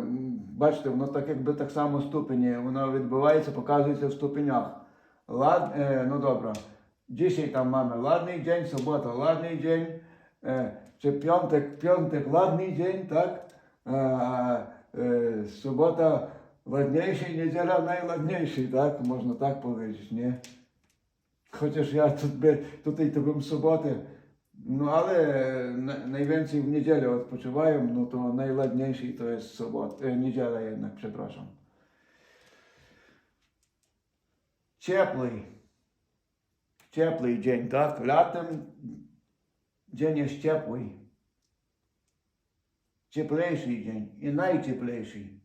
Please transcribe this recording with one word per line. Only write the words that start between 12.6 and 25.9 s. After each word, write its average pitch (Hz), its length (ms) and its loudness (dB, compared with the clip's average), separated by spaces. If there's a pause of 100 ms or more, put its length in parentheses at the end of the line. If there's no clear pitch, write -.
dzień, 185 340 -2
tak? - 380 0 (420)
E, 123 40 -4
e, 123 1600 0
sobota 160 800 2 (380)
ładniejszy, 151 720 0
niedziela 170 440 2
najładniejszy, 170 840 -2
tak? 131 400 0
Można 120 280 -2
tak 139 240 -2
powiedzieć, 110 520 -8
nie? 123 280 -4 (1120)
Chociaż 143 420 -2
ja 151 160 6
tu 147 180 0
by, 139 300 4 (260)
tutaj 151 280 0
to 147 80 0
bym 143 220 0
sobotę, 151 540 2 (680)
no 143 300 0
ale 165 320 4 (500)
na, 131 300 -6